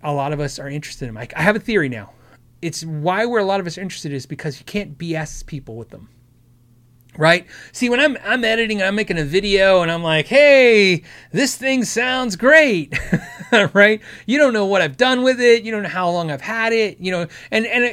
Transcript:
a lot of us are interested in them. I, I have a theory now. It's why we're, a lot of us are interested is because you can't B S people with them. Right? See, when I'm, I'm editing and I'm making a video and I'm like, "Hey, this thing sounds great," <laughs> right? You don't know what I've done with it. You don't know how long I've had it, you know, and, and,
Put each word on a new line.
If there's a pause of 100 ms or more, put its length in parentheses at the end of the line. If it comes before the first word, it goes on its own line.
a
lot
of
us
are
interested
in
them.
I, (100)
I
have
a
theory
now. (500)
It's
why
we're,
a
lot
of
us
are
interested
is
because
you
can't
B
S
people
with
them. (1080)
Right? (260)
See,
when
I'm,
I'm
editing
and
I'm
making
a
video
and
I'm
like,
"Hey, (300)
this
thing
sounds
great," (320)
<laughs>
right? (260)
You
don't
know
what
I've
done
with
it.
You
don't
know
how
long
I've
had
it,
you
know, (240)
and,
and,